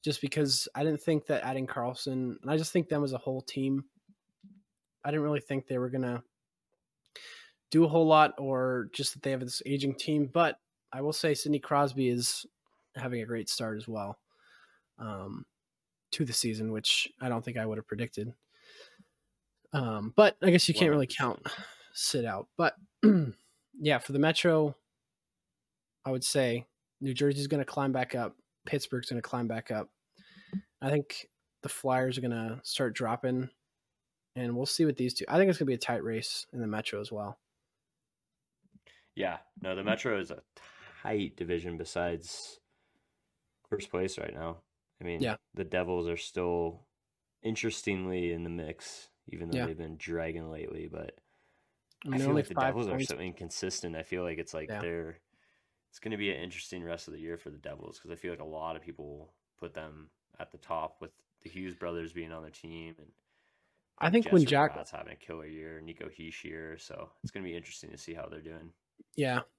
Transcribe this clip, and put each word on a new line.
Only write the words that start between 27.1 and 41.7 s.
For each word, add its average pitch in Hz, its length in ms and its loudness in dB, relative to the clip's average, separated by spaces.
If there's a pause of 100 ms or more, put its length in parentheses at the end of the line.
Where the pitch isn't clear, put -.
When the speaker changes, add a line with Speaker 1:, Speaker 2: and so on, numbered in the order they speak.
Speaker 1:
Jersey's 139 360 2
gonna 143 160 2
climb 139 260 0
back 131 240 0
up. 117 220 -2 (300)
Pittsburgh's 131 440 -2
gonna 123 120 -2
climb 120 260 -2
back 113 240 -4
up. 107 180 -2 (920)
I 135 80 2
think - 380 0 (340)
the 143 60 -6
Flyers 127 500 2
are - 20 -2
gonna 117 420 -2
start 120 320 0
dropping, 127 540 0 (880)
and 120 200 -2
we'll 131 100 0
see - 180 2
with 147 120 2
these 127 180 0
two. - 140 -4
I - 100 2
think 196 100 8
it's 175 100 2
gonna 151 80 2
be 131 80 2
a 120 40 -4
tight 117 260 -2
race 113 480 -4
in 123 80 -8
the 117 60 -2
Metro 107 340 -4
as 104 100 -8
well. 104 280 -8 (1800)
Speaker 2:
Yeah, 90 240 -2 (240)
no, 92 120 -4
the 98 100 -4
Metro 110 340 0
is 90 120 -6
a - 120 -12 (600)
tight 104 340 -2
division 85 420 -4